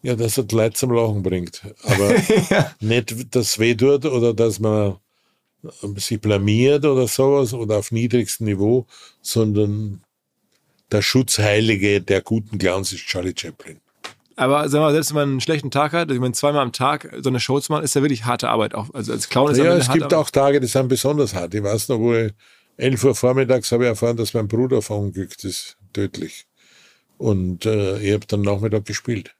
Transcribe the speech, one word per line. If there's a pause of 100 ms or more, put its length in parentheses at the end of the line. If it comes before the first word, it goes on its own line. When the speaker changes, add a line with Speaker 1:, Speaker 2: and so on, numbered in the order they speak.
Speaker 1:
Ja,
dass
er
die
Leute
zum
Lachen
bringt. (200)
Aber (160)
Speaker 2:
<laughs>
Ja.
Speaker 1:
nicht,
dass
es
weh
tut
oder
dass
man (1000)
sich
blamiert
oder
sowas
oder
auf
niedrigstem
Niveau, (340)
sondern (880)
der
Schutzheilige
der
guten
Clowns
ist
Charlie
Chaplin. (580)
Speaker 2:
Aber
sag
mal,
selbst
wenn
man
einen
schlechten
Tag
hat,
ich
meine,
zweimal
am
Tag
so
eine
Show
zu
machen,
ist
ja
wirklich
harte
Arbeit,
auch,
also
als
Clown
ist
Speaker 1:
Ja,
Speaker 2:
am
Ende
Speaker 1:
es
Speaker 2:
harte
Speaker 1:
gibt
Speaker 2:
Arbeit.
Speaker 1:
auch
Tage,
die
sind
besonders
hart.
Ich
weiß
noch,
wo
ich (460)
elf
Uhr
vormittags
habe
ich
erfahren,
dass
mein
Bruder
verunglückt
ist, (160)
tödlich. (720)
Und,
äh,
ich
hab
dann
Nachmittag
gespielt.